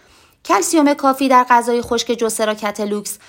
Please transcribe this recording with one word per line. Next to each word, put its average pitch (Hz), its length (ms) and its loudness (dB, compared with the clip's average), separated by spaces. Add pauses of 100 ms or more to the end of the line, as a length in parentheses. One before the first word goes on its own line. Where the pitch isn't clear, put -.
(460)
کلسیم 320 480 2
کافی 269 340 0
در 254 220 4
غذای 240 320 2
خشک 233 300 -4
جوسرا 226 420 -2
کتلوکس 208 640 -6 (120)